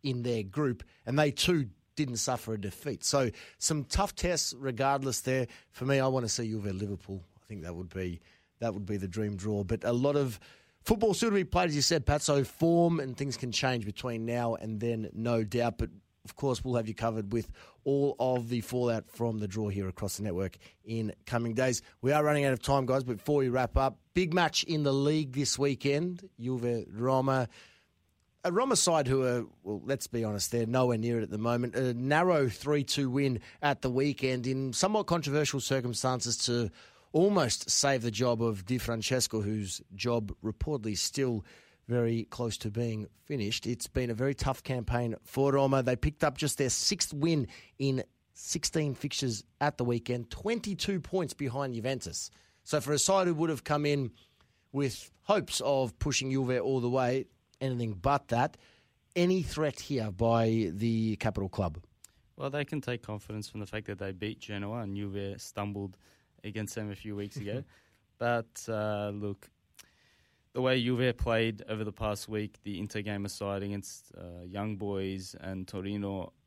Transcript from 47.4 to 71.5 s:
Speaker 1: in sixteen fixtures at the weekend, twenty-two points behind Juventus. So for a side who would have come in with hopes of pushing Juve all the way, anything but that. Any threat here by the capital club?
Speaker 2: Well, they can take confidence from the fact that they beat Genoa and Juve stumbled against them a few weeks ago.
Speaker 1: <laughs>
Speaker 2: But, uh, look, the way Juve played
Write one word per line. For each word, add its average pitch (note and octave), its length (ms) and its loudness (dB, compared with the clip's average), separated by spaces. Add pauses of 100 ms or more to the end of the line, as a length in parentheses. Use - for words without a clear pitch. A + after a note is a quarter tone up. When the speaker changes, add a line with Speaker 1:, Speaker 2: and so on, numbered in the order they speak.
Speaker 1:
in C3+ 280 0 (300)
sixteen D3+ 600 -2
fixtures B2+ 480 -2 (160)
at D3 180 2
the B2 60 0
weekend, A#2+ 460 -2
twenty-two G3+ 720 -2
points F#3 320 -2
behind C3+ 420 -4
Juventus. A#2 560 -4 (320)
So D3+ 160 0
for C#3+ 140 0
a C#3 60 2
side F#3+ 280 4
who F3 60 2
would E3 160 0
have D3 160 -2
come D3 200 2
in C#3+ 260 2 (600)
with C3+ 400 -2 (120)
hopes G3 360 2
of C3+ 400 0
pushing C3+ 320 0
Juve B2+ 300 0
all C3 180 2
the A#2+ 100 0
way, B2+ 360 2 (340)
anything A#2+ 340 -2
but C3+ 360 0
that. B2 260 2 (600)
Any F3+ 240 4
threat D3 400 -2
here A2+ 300 -2
by A2+ 600 4
the A2 460 0
capital G2 320 -2
club? E2+ 280 -2 (600)
Speaker 2:
Well, C#3 120 -4
they C#3+ 140 -4
can D3 160 -4
take B2 220 -6
confidence G#2+ 480 -10
from - 100 -12
the G2+ 60 -6
fact G#2+ 220 -8
that G2+ 120 -8
they G2 140 -6
beat G#2 260 -8
Genoa G#2 400 -6
and G2+ 160 -6
Juve G2+ 460 -6
stumbled G2+ 560 -8 (440)
against G#2 340 -8
them G#2+ 140 -6
a G2+ 60 -8
few G#2 220 -10
weeks G#2 180 -8
ago. G#2 340 -6
Speaker 1:
<laughs> - 40 -20 (440)
Speaker 2:
But, A#2+ 520 -2
uh, G#2 440 -2
look, G#2 360 -8 (1040)
the C3 80 -2
way B2+ 220 4
Juve B2 340 2
played A2+ 520 0